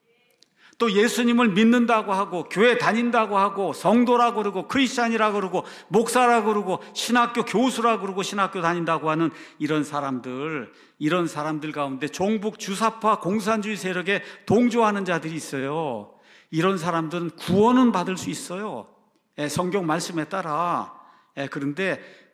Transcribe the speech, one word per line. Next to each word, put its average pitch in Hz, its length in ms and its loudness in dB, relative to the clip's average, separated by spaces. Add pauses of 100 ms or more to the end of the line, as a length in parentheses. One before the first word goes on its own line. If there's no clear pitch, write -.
(760)
또 233 140 2
예수님을 233 580 4
믿는다고 226 640 4
하고 180 360 -2
교회 226 280 4
다닌다고 220 600 2
하고 196 340 0
성도라고 233 680 2
그러고 190 260 -4
크리스찬이라고 226 680 0
그러고 185 280 -2 (240)
목사라고 233 600 4
그러고 202 360 -2 (100)
신학교 240 520 0
교수라고 226 560 0
그러고 190 220 -6
신학교 196 380 -4
다닌다고 165 480 0
하는 156 220 0 (260)
이런 147 280 -2
사람들, 135 880 -6 (260)
이런 165 280 0
사람들 151 440 -6
가운데 135 380 -6
종북 208 500 -4
주사파 214 640 -2
공산주의 208 560 -2
세력에 180 440 -4 (240)
동조하는 214 600 2
자들이 165 280 -2
있어요. 139 800 -6 (380)
이런 180 260 2
사람들은 165 600 -2
구원은 233 560 4
받을 185 240 -2
수 - 120 -6
있어요. 175 600 -10 (480)
예, 147 100 -4
성경 180 380 -2
말씀에 160 400 -2
따라. 165 680 -4 (440)
예, 139 100 -6
그런데 143 540 -4 (320)